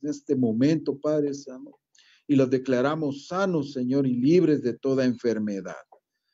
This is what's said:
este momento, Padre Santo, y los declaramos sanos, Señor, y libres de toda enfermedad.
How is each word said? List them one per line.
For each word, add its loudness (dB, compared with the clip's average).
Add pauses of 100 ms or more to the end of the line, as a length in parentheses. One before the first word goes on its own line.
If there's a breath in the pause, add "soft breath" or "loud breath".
este -4
momento, 0
Padre -2
Santo, -16 (480 soft breath)
y 2
los 4
declaramos -2
sanos, -2
Señor, 0
y 0
libres 4
de -2
toda 0
enfermedad. -4 (580)